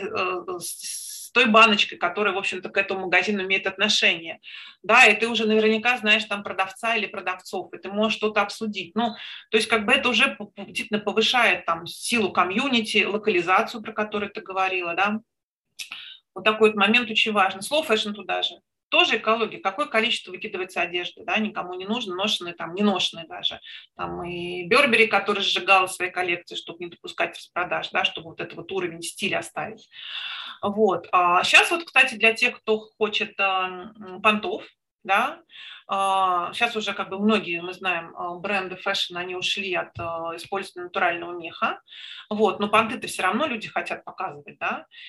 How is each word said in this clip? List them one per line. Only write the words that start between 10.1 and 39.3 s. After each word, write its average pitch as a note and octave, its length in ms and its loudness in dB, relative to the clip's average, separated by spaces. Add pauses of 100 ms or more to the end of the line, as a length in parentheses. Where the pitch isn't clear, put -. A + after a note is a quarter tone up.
п-, G#3+ 100 -12
п-, - 200 -16
действительно G#3 340 -4
повышает G#3 680 2
там E3 220 -2
силу G#3+ 460 -2
комьюнити, G#3+ 720 2
локализацию, G3 760 2
про G#3+ 100 -12
которую G#3 380 -4
ты A3 100 -10
говорила, F#3+ 540 -2
да. G#3 260 0 (1120)
Вот F#3 100 -12
такой G#3+ 240 6
вот G#3+ 80 0
момент A3 340 4
очень G#3+ 220 2
важный. F#3+ 280 2
Слово D4+ 240 0
фэшн A3 280 0
туда F3+ 280 -4
же. F3+ 140 -4 (340)
Тоже D4 280 4
экология. G#3+ 420 0
Какое G3+ 280 -2
количество A3+ 440 -2
выкидывается F#3 500 -6
одежды, F3 440 -6
да, F#3 120 0
никому F3+ 380 -4
не F#3 100 -10
нужно, G#3 300 -4
ношеные, F3+ 380 -4
там, E3 220 -10
не G3+ 80 0
ношеные F#3+ 440 0
даже. - 320 -8 (360)
Там F3 300 -6
и F3 420 -8
Бербери, A3+ 400 4
который G3 360 0
сжигал F#3 440 2
свои F3+ 220 -4
коллекции, F3 460 -4
чтобы E3+ 280 -12
не E3+ 80 -10
допускать - 460 -6
распродаж, D#3+ 540 -6
да, G#3+ 140 0
чтобы - 260 -6
вот - 100 -12
этот - 160 -10
вот - 160 -12
уровень E3+ 280 -4
стиля F3+ 380 -4
оставить. E3 500 -10 (720)
Вот. G3+ 520 2
А F3+ 300 6
щас F4 280 6
вот, E4+ 140 -2
кстати, C4 300 4
для A3 180 4
тех, A#3 260 -2
кто G#3+ 200 0
хочет, G#3 600 -4
а, F#3+ 300 0
м, F#3 520 -14
понтов, G#3+ 440 0 (380)
да, A#3+ 380 0 (460)
а, F#3+ 640 0
щас A#3 220 -2
уже G#3 180 -4
как F#3+ 160 -6
бы F#3+ 100 -6
многие, F3+ 420 2
мы F3+ 120 -8
знаем, F3 440 -6
а, F3 180 -6
бренды F#3 420 -4
фэшн, F#3+ 400 -4
они F3+ 180 -6